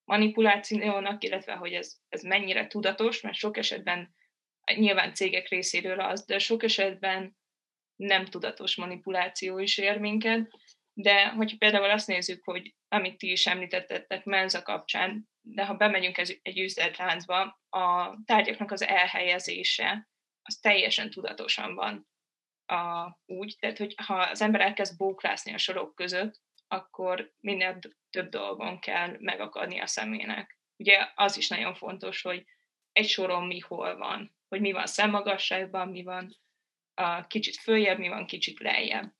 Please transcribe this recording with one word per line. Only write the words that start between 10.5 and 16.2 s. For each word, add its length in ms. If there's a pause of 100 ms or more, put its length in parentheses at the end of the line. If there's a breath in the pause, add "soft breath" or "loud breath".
De 340
hogyha 300
például 320
azt 180
nézzük, 360
hogy 320 (120)
amit 300
ti 140
is 160
említettetek 760
Menza 380
kapcsán, 680 (120)
de 240
ha 80
bemegyünk 440
ez-, 240